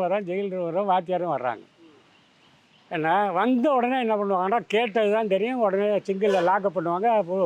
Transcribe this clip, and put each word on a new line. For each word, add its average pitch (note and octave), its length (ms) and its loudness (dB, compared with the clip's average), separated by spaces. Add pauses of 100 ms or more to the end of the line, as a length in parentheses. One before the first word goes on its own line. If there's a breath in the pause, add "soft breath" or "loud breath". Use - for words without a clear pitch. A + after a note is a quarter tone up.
வர்றான், F#3+ 240 -2
ஜெயிலர் F#3 400 -4
வர்றான், F#3+ 240 -2
வாத்தியாரும் F3 440 0
வர்றாங்க. B2 280 -4 (1300)
ஏன்னா D#3+ 220 0 (260)
வந்த A#3+ 260 2 (120)
உடனே B3 260 0
என்ன A3 160 0
பண்ணுவாங்கன்னா, G3 400 0 (140)
கேட்டது A3 420 2
தான் A3 180 0
தெரியும், A#3 320 0
உடனே G3 220 0 (180)
சிங்கிளில் F#3+ 440 0
லாக்கப் F#3+ 280 0
பண்ணுவாங்க, F3 300 -2 (100)
அப்போ F3+ 160 -2 (120)